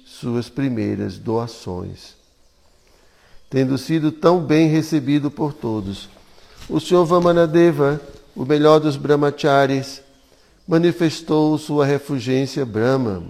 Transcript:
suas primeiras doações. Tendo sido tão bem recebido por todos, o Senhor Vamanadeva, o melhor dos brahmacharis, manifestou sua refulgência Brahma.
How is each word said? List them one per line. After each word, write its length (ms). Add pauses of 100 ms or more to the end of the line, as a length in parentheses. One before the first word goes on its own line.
suas 420
primeiras 720
doações. 960 (1300)
Tendo 280
sido 340
tão 300
bem 260
recebido 600
por 240
todos, 560 (580)
o 120
Senhor 260
Vamanadeva, 960 (340)
o 100
melhor 340
dos 180
brahmacharis, 1040 (680)
manifestou 920
sua 280
refulgência 800
Brahma. 640